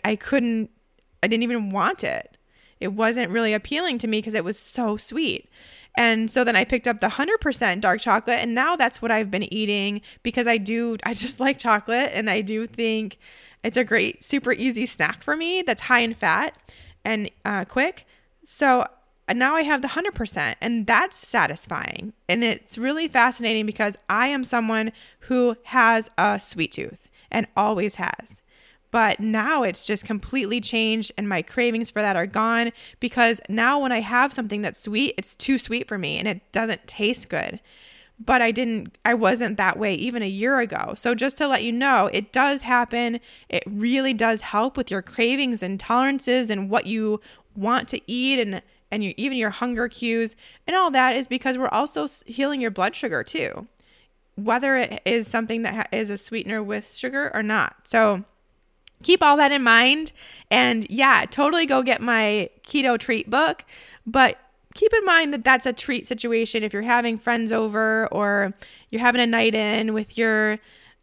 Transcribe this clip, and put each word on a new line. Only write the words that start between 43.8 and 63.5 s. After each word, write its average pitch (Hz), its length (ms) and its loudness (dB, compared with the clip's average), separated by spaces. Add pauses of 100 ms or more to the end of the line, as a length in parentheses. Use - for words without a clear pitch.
does 220 260 2
help 226 340 -2
with 254 140 -4
your 190 140 -4
cravings 247 580 0
and 190 180 -4
tolerances 254 720 2
and 196 180 -2
what 214 200 0
you 214 340 -2 (340)
want 214 340 0
to - 180 -8
eat 254 320 0
and, 196 240 -4 (260)
and 208 140 -4
your, 190 140 -4
even 262 200 -4
your 220 140 -2
hunger 233 360 -4
cues 226 480 -2 (300)
and 339 100 0
all 370 140 4
that 254 260 4
is 262 120 -4
because 254 320 -2
we're 262 80 0
also 302 380 -2
s-, - 200 -8
healing 269 340 -2
your 226 120 -2
blood 190 240 -2
sugar 160 280 -4
too, - 440 -8 (680)
whether 247 400 0
it 247 300 -2
is 233 220 0
something 226 340 -2
that 208 140 -4
ha-, 220 160 -4
is 220 180 -2
a 202 80 -6
sweetener 214 460 -6
with 208 320 -8
sugar 277 400 -4
or 226 80 -2
not. 208 400 0
So 208 420 2 (760)
keep 349 220 4
all 294 140 8
that 285 160 6
in 277 100 0
mind. 254 480 6 (400)
And 240 380 4
yeah, 269 420 6
totally 320 340 2
go 269 160 2
get 262 200 2
my 214 480 0 (180)
keto 262 320 2
treat 226 300 -4
book. 294 340 0 (420)